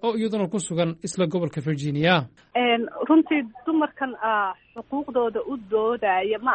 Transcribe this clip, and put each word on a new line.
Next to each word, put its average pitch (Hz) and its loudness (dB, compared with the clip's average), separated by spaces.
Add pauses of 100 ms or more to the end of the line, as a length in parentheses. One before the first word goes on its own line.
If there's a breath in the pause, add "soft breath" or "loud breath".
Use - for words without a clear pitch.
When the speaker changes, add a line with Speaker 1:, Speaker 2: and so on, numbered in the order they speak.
Speaker 1:
oo 226 0
iyaduna 220 0
ku 220 -2
sugan 165 -2
isla 180 0
gobolka 165 -2
Virginia. 147 2 (400 soft breath)
Speaker 2:
Een, 233 2 (200)
runtii 311 4 (220)
dumarkan, 294 -2
ah, 208 0 (200)
xuquuqdooda 233 -2
u 269 -6 (120)
doodaya 214 0
ma 247 0